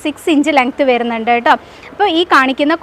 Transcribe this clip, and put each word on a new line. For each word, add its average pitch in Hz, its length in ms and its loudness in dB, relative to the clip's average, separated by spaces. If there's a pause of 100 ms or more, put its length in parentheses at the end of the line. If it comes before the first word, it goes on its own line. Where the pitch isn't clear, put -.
സിക്സ് 302 300 -6
ഇഞ്ച് 294 240 0
ലെങ്ത് 262 320 0
വരുന്നുണ്ട് 233 420 -2
കേട്ടോ. 240 220 2 (360)
അപ്പോൾ 415 160 -2 (120)
ഈ 349 40 2 (100)
കാണിക്കുന്ന 277 500 2